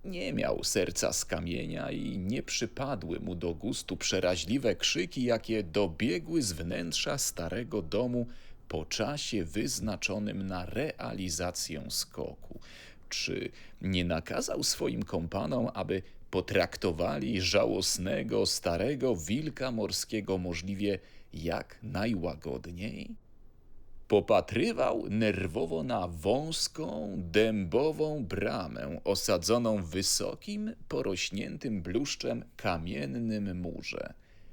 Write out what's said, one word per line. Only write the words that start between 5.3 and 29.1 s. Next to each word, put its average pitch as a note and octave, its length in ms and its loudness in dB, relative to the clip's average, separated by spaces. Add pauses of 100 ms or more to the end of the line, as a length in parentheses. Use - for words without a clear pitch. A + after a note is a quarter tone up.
dobiegły B2 760 2
z G2 120 0
wnętrza E2+ 640 -2
starego G#2 640 -2
domu A#2+ 460 2 (400)
po D#2+ 180 -2
czasie A2+ 600 0
wyznaczonym G2 1000 -2
na F2+ 180 -2
realizację F2+ 1200 -2
skoku. - 680 -6 (500)
Czy - 420 -2 (300)
nie F2+ 240 2
nakazał - 580 0
swoim A#2+ 400 0
kompanom, G2+ 680 0
aby F#2 280 -2 (300)
potraktowali F2+ 1120 2
żałosnego, G2+ 1040 2
starego A#2+ 680 2
wilka C3 560 -2
morskiego G2 680 0
możliwie F#2 640 0 (340)
jak - 500 -4
najłagodniej? F2 1300 -4 (920)
Popatrywał A#2+ 1000 4
nerwowo G2 720 2
na A2 240 0
wąską, G#2+ 1080 0
dębową A2 1080 4
bramę F2 760 -2
osadzoną G#2 800 4